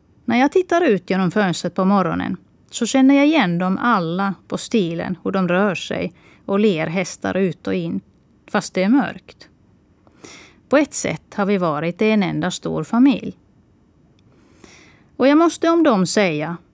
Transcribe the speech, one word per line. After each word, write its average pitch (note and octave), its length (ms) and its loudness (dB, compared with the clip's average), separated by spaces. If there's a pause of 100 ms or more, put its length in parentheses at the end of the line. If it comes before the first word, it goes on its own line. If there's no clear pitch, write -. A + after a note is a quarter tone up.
(260)
När A#3 140 0
jag C#4+ 120 2
tittar F4+ 300 0
ut A3+ 280 0
genom F#3 220 0
fönstret F#3 440 -2
på F#3 100 0
morgonen F#3 520 0 (340)
så - 140 -4
känner C4 300 4
jag C#4 100 4
igen A#3 320 2
dem F#3 240 0
alla F#3+ 520 -2 (140)
på - 100 -6
stilen, E3+ 680 -2
hur F#3+ 80 -4
de F#3+ 160 0
rör F3+ 280 0
sig - 380 -6 (320)
och G3 140 -2
ler E3+ 280 2
hästar F#3 500 -4
ut F#3+ 300 -4
och G3 60 -4
in, F#3+ 280 -4 (500)
fast - 220 -4
det F#3 100 0
är F#3+ 60 2
mörkt. - 580 -2 (1200)
På C4 80 2
ett D4 160 0
sätt - 420 -8
har G3+ 100 -2
vi G3+ 120 0
varit E3+ 440 -4
en G#3+ 220 2
enda E3 280 -2
stor D#3+ 320 -6
familj. B3 540 0 (1800)
Och B3 100 2
jag D4 100 6
måste E4 320 2
om E4+ 140 2
dem G#3+ 220 2
säga E3 520 -2 (160)